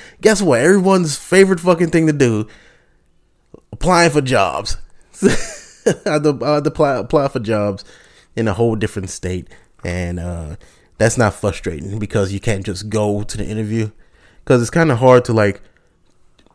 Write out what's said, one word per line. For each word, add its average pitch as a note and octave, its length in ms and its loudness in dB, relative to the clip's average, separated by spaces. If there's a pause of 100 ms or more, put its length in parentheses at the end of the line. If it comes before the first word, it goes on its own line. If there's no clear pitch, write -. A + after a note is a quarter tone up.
(200)
guess G#3 220 4
what? C3 180 2
Everyone's F#3 560 2
favorite F#3+ 440 2
fucking F3 280 2
thing D#3+ 200 2
to D#3 40 4
do, A#2 340 2 (1300)
applying E3+ 380 2
for D3 100 0
jobs. G#2 560 0 (240)
<laughs> - 220 -18
I - 720 0 (100)
had D3+ 200 0
to, D3+ 180 0
I D3+ 140 0
had D3 80 -2
to D3 40 0
apply, C#3 280 0
apply C3+ 320 0
for B2+ 120 -6
jobs G#2 460 -4 (500)
in A2+ 100 0
a G#2 60 0
whole A2+ 240 0
different G2+ 320 -4
state, F#2 400 -8 (340)
and, F2 380 -6
uh, E2+ 360 -10 (420)
that's A2 180 2
not A2 160 2
frustrating F#2+ 680 -6
because G2+ 360 -4
you G2 60 -6
can't G2 260 -4
just G2+ 240 -8
go G#2 320 -2
to - 160 -8
the G2 80 -6
interview, G#2+ 460 -4 (520)
'cause B2+ 160 4
it's A#2 100 -2
kinda D#3+ 260 2
hard B2 280 6
to, A#2+ 80 -4
like, G#2 300 0 (920)